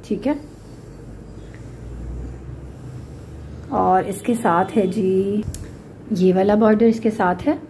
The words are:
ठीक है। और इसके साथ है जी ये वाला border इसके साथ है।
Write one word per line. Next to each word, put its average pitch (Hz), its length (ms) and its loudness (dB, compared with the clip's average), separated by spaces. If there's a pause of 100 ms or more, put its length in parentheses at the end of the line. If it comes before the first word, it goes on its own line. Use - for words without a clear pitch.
ठीक - 220 -2
है। 302 80 2 (3500)
और 185 340 4
इसके 202 280 -2
साथ 185 360 2
है 202 180 4
जी 196 540 2 (720)
ये 185 200 6
वाला 196 240 6
border 220 300 6
इसके 220 240 4
साथ 180 320 2
है। 294 140 2 (120)